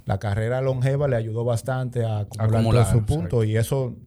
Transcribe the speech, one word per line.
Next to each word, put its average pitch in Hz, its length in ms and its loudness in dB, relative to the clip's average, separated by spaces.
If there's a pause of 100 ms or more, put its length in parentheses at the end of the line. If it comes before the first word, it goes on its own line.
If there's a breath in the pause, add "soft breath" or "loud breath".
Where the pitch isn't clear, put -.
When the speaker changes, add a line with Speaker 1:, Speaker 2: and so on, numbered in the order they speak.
Speaker 1:
La 98 120 0
carrera 110 420 -2
longeva 135 460 0
le 135 80 0
ayudó 113 300 -2
bastante 123 600 -2
a 110 160 -2
acumular 110 360 0
Speaker 2:
Acumular, 113 280 4
Speaker 1:
todos 120 140 2
sus 107 80 0
puntos. 147 380 0
Speaker 2:
exacto. - 0 -
Speaker 1:
Y 107 120 0
eso, 120 400 -2 (100)